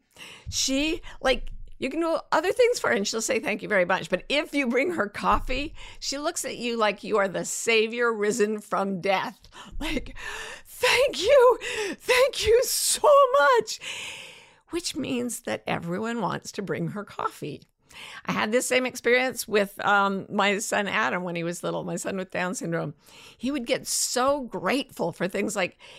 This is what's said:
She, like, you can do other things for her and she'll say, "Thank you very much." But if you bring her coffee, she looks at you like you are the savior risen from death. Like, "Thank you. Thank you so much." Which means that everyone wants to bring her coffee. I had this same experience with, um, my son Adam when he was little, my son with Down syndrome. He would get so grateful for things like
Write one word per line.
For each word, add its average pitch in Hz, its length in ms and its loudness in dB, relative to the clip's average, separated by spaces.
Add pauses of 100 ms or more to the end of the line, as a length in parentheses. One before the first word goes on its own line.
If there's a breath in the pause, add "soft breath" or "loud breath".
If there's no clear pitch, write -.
(480 loud breath)
She, 302 520 -2 (200 loud breath)
like, - 300 0 (280)
you 269 120 -4
can 302 100 -4
do 330 180 0 (120)
other 330 220 2
things 494 260 4
for - 100 -2
her 226 60 2
and 208 120 0
she'll 226 140 -4
say, 220 200 0
"Thank 202 220 -4
you 175 60 -8
very 190 160 4
much." 175 240 0
But 180 200 0
if 302 260 0
you 277 140 2
bring 269 240 0
her 208 160 -2
coffee, 254 640 0 (240 loud breath)
she - 180 -6
looks 302 280 -4
at 226 120 -8
you 233 200 -4
like 214 260 0
you 208 160 0
are 196 100 2
the 170 160 -4
savior 226 680 2
risen 208 480 0
from 196 400 -2
death. 190 400 -2 (400 loud breath)
Like, - 360 -4 (500 loud breath)
"Thank 480 540 2
you. 480 380 8 (400 loud breath)
Thank 494 480 2
you 453 160 6
so - 480 2 (280)
much." 508 420 4 (880 loud breath)
Which - 260 -6
means 247 460 -4
that - 260 -6
everyone 220 540 -4
wants 165 320 -4
to - 100 -8
bring 165 260 -4
her 208 160 -8
coffee. - 580 -8 (640 loud breath)
I 180 60 -4
had 214 180 -2
this 247 160 2
same 254 200 2
experience 247 600 0
with, 196 380 0
um, 196 440 2
my 196 300 2
son 196 300 -2
Adam 190 340 0
when 175 140 -6
he 165 80 -2
was 175 180 -6
little, 170 220 -4
my 170 100 -4
son - 220 -6
with 185 160 -8
Down 180 220 -2
syndrome. 165 400 -4 (420 loud breath)
He 262 160 -4
would 247 140 -4
get - 200 -2
so 277 560 0
grateful 190 720 -4
for 170 160 -4
things 208 260 -2
like 185 240 -2 (200 loud breath)